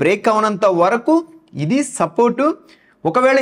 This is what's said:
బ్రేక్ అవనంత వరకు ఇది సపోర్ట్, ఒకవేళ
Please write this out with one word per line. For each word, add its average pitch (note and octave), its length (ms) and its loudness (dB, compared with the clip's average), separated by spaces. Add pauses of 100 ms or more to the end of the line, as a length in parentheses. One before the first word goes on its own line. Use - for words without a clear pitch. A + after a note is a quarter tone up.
బ్రేక్ G3 320 0
అవనంత G#3+ 320 0 (160)
వరకు A#3 340 2 (500)
ఇది A3+ 140 0 (200)
సపోర్ట్, A#3 440 0 (680)
ఒకవేళ C4 300 2